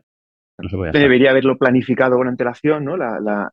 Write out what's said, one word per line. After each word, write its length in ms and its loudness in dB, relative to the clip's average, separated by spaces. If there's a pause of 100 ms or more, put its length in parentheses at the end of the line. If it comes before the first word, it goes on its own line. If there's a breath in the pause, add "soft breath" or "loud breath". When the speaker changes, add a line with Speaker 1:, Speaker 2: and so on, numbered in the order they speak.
(600)
Speaker 1:
No 80 -10
se 80 -8
podía 140 -6
estar. 120 2
Speaker 2:
Debería 280 4
haberlo 260 2
planificado 640 0
con 100 0
antelación, 560 -4
¿no? 140 -6
La, 220 -6
la, 320 -4